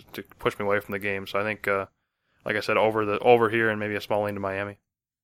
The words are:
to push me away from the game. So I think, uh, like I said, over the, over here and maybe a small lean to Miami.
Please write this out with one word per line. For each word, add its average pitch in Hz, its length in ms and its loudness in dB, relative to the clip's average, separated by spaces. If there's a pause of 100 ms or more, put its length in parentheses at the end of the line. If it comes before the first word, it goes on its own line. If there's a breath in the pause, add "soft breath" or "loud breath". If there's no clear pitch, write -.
(140)
to 104 100 -12 (160)
push - 180 -2
me 104 80 -6
away 101 140 2
from 101 140 -8
the 98 60 -4
game. 98 280 -6
So 98 120 -4
I 101 40 -2
think, 107 240 -6
uh, 98 180 0 (580)
like 107 120 -2
I 104 60 -2
said, 110 160 0
over 107 280 2
the, 104 140 -2
over 117 320 6
here 113 180 2
and 107 100 -2
maybe 104 160 -4
a 98 60 -6
small 104 220 0
lean 104 100 -2
to 98 60 -8
Miami. 98 380 -6 (460)